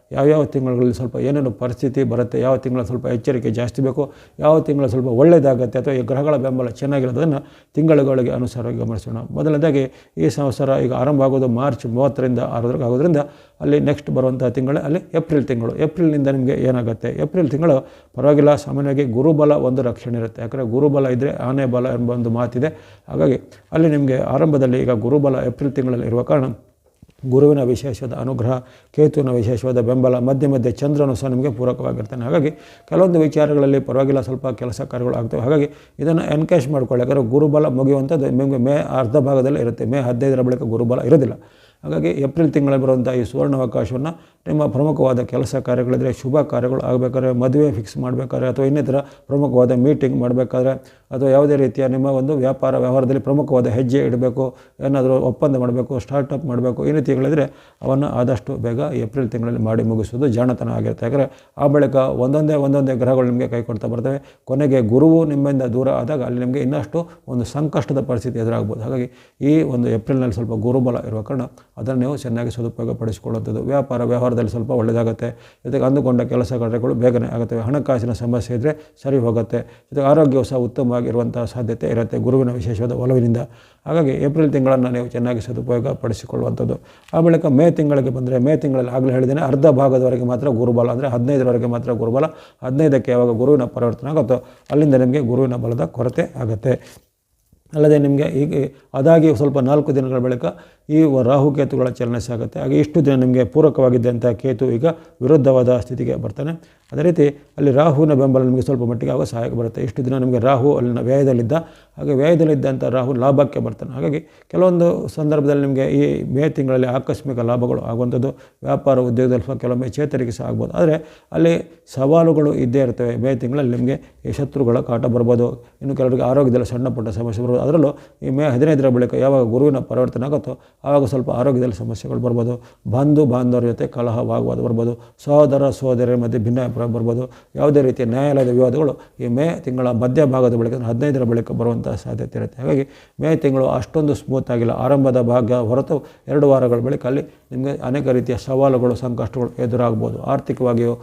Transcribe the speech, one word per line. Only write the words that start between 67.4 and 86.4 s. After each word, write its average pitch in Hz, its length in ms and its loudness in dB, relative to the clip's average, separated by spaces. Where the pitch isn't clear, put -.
ಸಂಕಷ್ಟದ 143 560 -4
ಪರಿಸ್ಥಿತಿ 120 380 -4
ಎದುರಾಗ್ಬೋದು. 113 420 -4
ಹಾಗಾಗಿ 123 600 -8
ಈ 151 220 2
ಒಂದು 123 260 -2
ಏಪ್ರಿಲ್ನಲ್ಲಿ 123 460 -2
ಸ್ವಲ್ಪ 117 160 -4
ಗುರುಬಲ 120 460 0
ಇರುವ 110 160 -6
ಕಾರಣ 131 200 -6
ಅದನ್ನು 127 240 -4
ನೀವು 135 160 -2
ಚೆನ್ನಾಗಿ 120 340 -6
ಸದುಪಯೋಗ 117 460 -6
ಪಡಿಸಿಕೊಳ್ಳುವಂಥದ್ದು. 113 640 -6
ವ್ಯಾಪಾರ 131 420 -2
ವ್ಯವಹಾರದಲ್ಲಿ 120 460 0
ಸ್ವಲ್ಪ 117 200 -6
ಒಳ್ಳೆಯದಾಗತ್ತೆ. 117 920 -2
ಜೊತೆಗೆ 127 200 -2
ಅಂದುಕೊಂಡ 127 380 2
ಕೆಲಸ 123 300 -2
ಕಾರ್ಯಗಳು 120 420 -2
ಬೇಗನೆ 120 320 2
ಆಗುತ್ತವೆ. 117 340 -4
ಹಣಕಾಸಿನ 120 520 -2
ಸಮಸ್ಯೆ 120 440 -4
ಇದ್ದರೆ 151 460 -6
ಸರಿ 139 160 0
ಹೋಗುತ್ತೆ. 117 420 -2
ಜೊತೆಗೆ - 460 -6
ಆರೋಗ್ಯವು 139 380 4
ಸಹ 135 120 -6
ಉತ್ತಮವಾಗಿರುವಂಥ 120 840 -2
ಸಾಧ್ಯತೆ 117 500 -4
ಇರುತ್ತೆ 117 300 -2
ಗುರುವಿನ 123 320 2
ವಿಶೇಷವಾದ 120 420 -4
ಒಲವಿನಿಂದ. 123 440 2
ಹಾಗಾಗಿ 151 240 0
ಏಪ್ರಿಲ್ 143 420 0
ತಿಂಗಳನ್ನು 131 380 2
ನೀವು 123 180 -4
ಚೆನ್ನಾಗಿ 120 320 -2
ಸದುಪಯೋಗ 123 480 -4
ಪಡಿಸಿಕೊಳ್ಳುವಂಥದ್ದು. - 840 -4